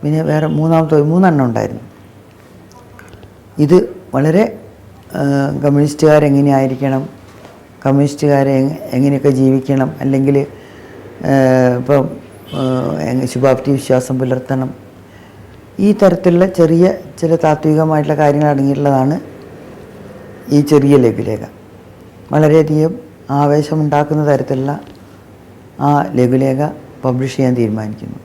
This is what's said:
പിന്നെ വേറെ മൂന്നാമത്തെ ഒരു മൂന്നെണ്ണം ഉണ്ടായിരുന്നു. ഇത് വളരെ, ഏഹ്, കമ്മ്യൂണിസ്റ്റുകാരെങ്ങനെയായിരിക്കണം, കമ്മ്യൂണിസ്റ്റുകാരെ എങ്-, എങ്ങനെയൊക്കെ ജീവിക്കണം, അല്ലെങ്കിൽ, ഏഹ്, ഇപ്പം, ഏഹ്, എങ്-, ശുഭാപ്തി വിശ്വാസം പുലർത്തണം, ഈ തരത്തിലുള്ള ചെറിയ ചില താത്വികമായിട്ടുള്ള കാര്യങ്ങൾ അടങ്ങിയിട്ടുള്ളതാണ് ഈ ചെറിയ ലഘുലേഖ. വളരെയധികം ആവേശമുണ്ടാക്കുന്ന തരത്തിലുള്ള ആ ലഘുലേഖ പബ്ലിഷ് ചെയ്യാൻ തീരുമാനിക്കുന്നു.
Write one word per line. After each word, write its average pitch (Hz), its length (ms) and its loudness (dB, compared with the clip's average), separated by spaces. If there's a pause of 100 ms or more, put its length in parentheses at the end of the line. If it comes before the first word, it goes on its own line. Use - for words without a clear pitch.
പിന്നെ 156 280 -2
വേറെ 156 180 0 (100)
മൂന്നാമത്തെ 160 420 2
ഒരു 147 120 2
മൂന്നെണ്ണം 170 380 2
ഉണ്ടായിരുന്നു. 113 360 -6 (1800)
ഇത് 165 120 4 (380)
വളരെ, 160 280 2 (760)
ഏഹ്, 139 320 -2 (120)
കമ്മ്യൂണിസ്റ്റുകാരെങ്ങനെയായിരിക്കണം, 143 1400 2 (840)
കമ്മ്യൂണിസ്റ്റുകാരെ 139 760 2
എങ്-, 139 180 -2 (200)
എങ്ങനെയൊക്കെ 139 420 2
ജീവിക്കണം, 131 520 0 (100)
അല്ലെങ്കിൽ, 135 360 0 (960)
ഏഹ്, 127 500 2
ഇപ്പം, 135 220 2 (560)
ഏഹ്, 131 340 -4 (160)
എങ്-, 131 240 -2
ശുഭാപ്തി 131 460 0
വിശ്വാസം 131 400 -2
പുലർത്തണം, 131 500 -4 (1160)
ഈ 202 40 4 (120)
തരത്തിലുള്ള 175 440 4 (140)
ചെറിയ 165 260 4 (340)
ചില 165 240 0
താത്വികമായിട്ടുള്ള 156 800 0
കാര്യങ്ങൾ 147 320 2
അടങ്ങിയിട്ടുള്ളതാണ് 139 600 0 (1400)
ഈ 147 60 4
ചെറിയ 143 360 4
ലഘുലേഖ. 110 460 0 (880)
വളരെയധികം 156 640 2 (480)
ആവേശമുണ്ടാക്കുന്ന 151 840 0
തരത്തിലുള്ള 139 520 -2 (1080)
ആ 147 40 2 (280)
ലഘുലേഖ 131 400 0 (440)
പബ്ലിഷ് 131 340 -4
ചെയ്യാൻ 127 220 0
തീരുമാനിക്കുന്നു. 107 640 -6